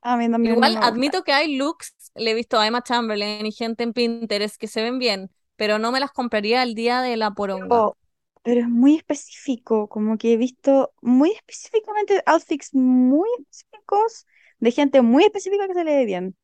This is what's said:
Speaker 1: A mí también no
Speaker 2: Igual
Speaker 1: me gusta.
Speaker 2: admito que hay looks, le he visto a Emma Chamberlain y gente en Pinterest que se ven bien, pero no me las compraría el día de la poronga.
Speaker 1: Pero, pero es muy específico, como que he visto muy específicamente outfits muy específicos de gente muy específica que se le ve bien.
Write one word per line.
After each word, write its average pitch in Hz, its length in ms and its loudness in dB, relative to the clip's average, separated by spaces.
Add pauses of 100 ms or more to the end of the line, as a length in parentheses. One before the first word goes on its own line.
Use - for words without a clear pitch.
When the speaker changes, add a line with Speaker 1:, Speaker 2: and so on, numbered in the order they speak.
Speaker 1:
A 240 160 -2
mí 233 120 0
también 233 300 2
no 269 80 4
Speaker 2:
Igual - 40 2
Speaker 1:
me 220 100 -2
gusta. 240 300 0
Speaker 2:
admito 370 120 -4
que 285 80 -2
hay 294 240 0
looks, 285 380 -6 (200)
le 226 180 -4
he - 20 0
visto 233 240 -2
a 214 80 2
Emma 240 160 -2
Chamberlain 214 640 -4
y 214 60 -6
gente 226 320 -8
en 233 80 -6
Pinterest 226 640 -4
que 220 120 -12
se 220 140 -6
ven 247 160 -4
bien, 196 320 -4 (260)
pero 214 220 -2
no 233 140 -2
me 262 80 -2
las 269 120 -4
compraría 233 500 -2
el 240 120 -4
día 240 280 -2
de 247 140 -4
la 214 160 -4
poronga. 196 520 0
Speaker 1:
Pero, - 120 -2 (460)
pero 240 180 2
es 240 80 -2
muy 254 280 4
específico, 233 920 -6
como 214 300 -4
que 226 160 2
he - 20 2
visto 254 560 0 (100)
muy 254 300 4
específicamente 415 960 -4
outfits 311 480 0
muy 254 540 4 (120)
específicos - 880 -4 (320)
de 226 140 2
gente 277 300 4
muy 247 220 6
específica 403 440 0
que 370 60 -6
se 349 100 -2
le 302 120 0
ve 262 100 2
bien. 185 380 -6